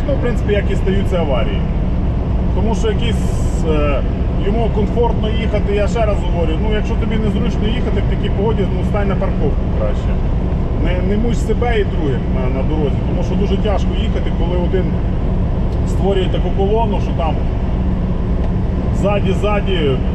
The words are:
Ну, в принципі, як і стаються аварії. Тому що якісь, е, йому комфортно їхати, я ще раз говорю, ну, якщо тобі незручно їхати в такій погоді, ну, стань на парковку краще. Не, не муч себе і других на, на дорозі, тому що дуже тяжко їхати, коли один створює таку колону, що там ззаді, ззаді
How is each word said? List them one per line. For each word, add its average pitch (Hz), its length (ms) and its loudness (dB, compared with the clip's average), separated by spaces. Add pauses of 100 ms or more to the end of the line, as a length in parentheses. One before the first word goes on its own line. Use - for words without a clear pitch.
Ну, - 60 0
в - 80 0
принципі, 226 320 0
як - 180 2
і - 40 0
стаються 190 420 0
аварії. 165 440 0 (960)
Тому 214 200 2
що 220 120 0
якісь, 202 380 0 (440)
е, 147 320 2 (440)
йому 220 300 2
комфортно 214 540 0
їхати, 202 460 0
я 202 120 2
ще 226 180 0
раз 202 200 2
говорю, - 280 0 (100)
ну, 214 100 0
якщо 202 220 0
тобі 214 200 0
незручно 202 520 0
їхати - 400 0
в - 80 2
такій - 220 0
погоді, 208 260 2 (140)
ну, - 120 -2
стань 202 180 0
на - 80 0
парковку - 500 0 (140)
краще. - 320 0 (760)
Не, - 80 0 (160)
не 202 80 2
муч 220 180 2
себе 220 440 0
і - 40 2
других - 360 0 (160)
на, 127 260 0
на - 80 0
дорозі, 151 300 0 (100)
тому - 180 0
що 185 80 0
дуже 190 220 2
тяжко 196 320 0 (120)
їхати, - 380 0
коли 180 180 0 (100)
один - 180 0 (1040)
створює 190 440 0
таку 175 260 0
колону, 196 480 0
що - 60 -2
там 160 240 -2 (1600)
ззаді, 196 360 0 (100)
ззаді 202 360 0 (380)